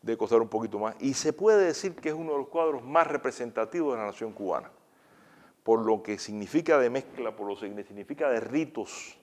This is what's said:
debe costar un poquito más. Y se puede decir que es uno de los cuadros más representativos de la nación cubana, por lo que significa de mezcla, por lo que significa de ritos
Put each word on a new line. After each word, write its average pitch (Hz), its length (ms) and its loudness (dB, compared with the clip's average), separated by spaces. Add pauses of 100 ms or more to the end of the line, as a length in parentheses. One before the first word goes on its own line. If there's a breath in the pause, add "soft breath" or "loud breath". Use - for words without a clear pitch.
debe 113 140 0
costar 110 220 4
un 113 80 2
poquito 107 300 -4
más. 107 240 -2
Y 135 140 0
se 151 180 0
puede 202 320 6
decir 170 300 -2
que - 140 -4
es 151 60 -4
uno 160 180 -6
de 143 40 0
los 135 100 -4
cuadros 156 360 0
más 156 240 4
representativos 131 840 -2
de 117 60 -4
la 107 60 -4
nación 104 280 -6
cubana, 90 360 -4 (960 soft breath)
por 113 200 6
lo 110 200 2
que 104 160 -4
significa 143 580 2
de 120 140 4
mezcla, 123 440 -6
por 101 120 -8
lo 98 120 -6
que 101 240 -8
significa 104 460 -4
de 117 100 2
ritos 147 840 -6